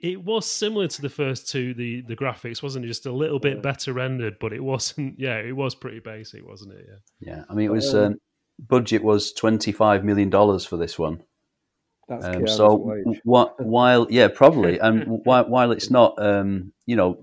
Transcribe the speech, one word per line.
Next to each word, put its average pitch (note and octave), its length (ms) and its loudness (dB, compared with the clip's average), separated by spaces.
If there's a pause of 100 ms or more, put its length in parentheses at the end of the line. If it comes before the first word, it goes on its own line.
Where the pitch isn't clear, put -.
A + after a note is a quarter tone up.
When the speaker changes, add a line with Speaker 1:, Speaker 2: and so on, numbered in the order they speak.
Speaker 1:
it F#3 160 -8
was G#3+ 280 -4
similar G#3+ 360 -4
to - 140 -10
the C#3+ 80 -8
first C3+ 400 -6
two, B2+ 240 -6
the, A#2+ 280 -8
the A2+ 140 -12
graphics, A#2+ 480 -8
wasn't C3 220 -10
it? - 40 -8
Just A#2 160 -12
a C3+ 60 -8
little C#3+ 280 -4
bit C3+ 160 -2
Speaker 2:
Yeah. G#2 60 -12
Speaker 1:
better C3+ 320 -6
rendered, B2 460 -6
but A2 140 -8
it C3 100 -12
wasn't, C3+ 560 -8
yeah, B2+ 180 -6
it A#2 180 -10
was C3 200 -4
pretty A2+ 240 -16
basic, A2 480 -18
wasn't G2+ 260 -20
it? F#2+ 140 -20
Yeah. - 480 -20
Speaker 3:
Yeah, D#2 140 -16
I F#2 40 -12
mean, G#2+ 120 0
it G#2 40 -2
Speaker 2:
But, G#2 60 0
Speaker 3:
was, G#2+ 200 -2
Speaker 2:
um, G#2 80 4 (100)
Speaker 3:
um, - 20 -6 (440)
budget A2+ 440 0
was G#2 300 0
twenty-five G#2+ 680 2
million G2+ 260 2
dollars F#2+ 360 4
for F2+ 120 -8
this E2 220 -6
one. E2 240 -6 (840)
Speaker 2:
That's A#2+ 180 -10
Speaker 3:
Um, F2+ 100 -6
Speaker 2:
Keanu's G#2+ 200 -2
Speaker 3:
so G#2+ 200 6
Speaker 2:
wage. G#2+ 280 -6
Speaker 3:
w-, A2 220 -4
wh-, A#2+ 340 4
Speaker 2:
<laughs> B2+ 60 -6
Speaker 3:
while, A#2+ 440 4
yeah, A2+ 180 6
probably. A2+ 520 4
And A2 220 2
w-, A2+ 220 -6
while, B2 260 4
while B2 220 2
it's - 180 -4
not, B2 320 6
um, G2 500 0 (140)
you A#2+ 100 -2
know, F#2 280 2